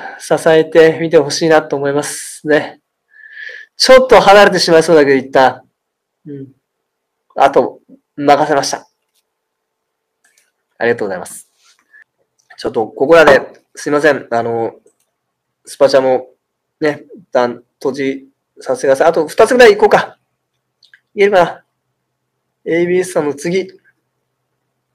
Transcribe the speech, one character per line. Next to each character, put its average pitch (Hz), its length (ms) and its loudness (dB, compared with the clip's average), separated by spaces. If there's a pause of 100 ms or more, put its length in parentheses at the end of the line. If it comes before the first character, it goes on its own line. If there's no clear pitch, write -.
(180)
支 - 160 -4 (140)
え 160 160 4
て 160 380 2
み 165 80 -6
て 165 80 4
ほ 143 120 -2
し - 120 -8
い 165 80 0
な 151 120 4
と 151 140 -8
思 139 120 -6
い 139 40 -4
ま 147 100 -4
す - 460 -14
ね。 - 320 -2 (960)
ち - 160 2
ょ 254 120 6
っ - 20 -4
と 220 160 6
離 202 240 6
れ 175 60 0
て 180 60 0
し 175 120 -2
ま 165 80 6
い 160 40 4
そ 165 120 0
う - 20 6
だ 147 80 4
け 139 60 0
ど、 135 60 2
一 131 140 -6
旦。 131 320 0 (600)
う 147 80 -18
ん。 135 200 -18 (840)
あ 139 140 2
と、 139 300 -2 (360)
任 147 320 0
せ 151 60 -2
ま 139 80 0
し - 80 -8
た。 - 160 -12 (1900)
あ 117 60 -8
り 117 80 -2
が 120 40 -10
と 120 80 -10
う 101 40 -8
ご - 20 -10
ざ 92 60 -10
い - 20 -12
ま 87 80 -18
す。 - 240 -20 (1080)
ち - 100 -12
ょ - 20 -8
っ - 40 -10
と、 113 140 -4
こ 135 220 -6
こ 165 80 6
ら 160 80 6
で、 127 400 0 (100)
す - 140 -14
い 143 40 -4
ま 147 80 -2
せ 147 120 2
ん。 135 180 -10
あ 117 140 -4
の、 117 320 -6 (880)
ス - 120 -20
パ 139 120 2
チ 139 100 2
ャ - 20 2
も、 131 280 -2 (520)
ね、 147 220 -6 (140)
一 180 160 -20
旦 123 320 -4 (160)
閉 139 100 -6
じ 135 380 -8 (320)
さ 127 160 -6
せ 123 60 -12
て 143 40 -4
く 139 40 2
だ 135 60 2
さ 156 100 0
い。 - 20 2
あ 170 40 2
と 170 140 -2
二 220 220 0
つ 269 60 -2
ぐ 240 40 2
ら 247 80 6
い 208 80 6
行 - 60 -6
こ 214 60 4
う - 20 4
か。 - 300 -2 (960)
言 202 140 0
え 202 40 0
る - 20 -4
か 180 120 4
な？ - 200 -8 (1000)
エ 170 200 -2
ー - 20 -2
ビ 180 120 -2
ー - 20 0
エ 180 40 -2
ス 180 100 -12
さ 165 80 -2
ん - 40 -4
の 143 80 -6
次。 160 340 -8 (1300)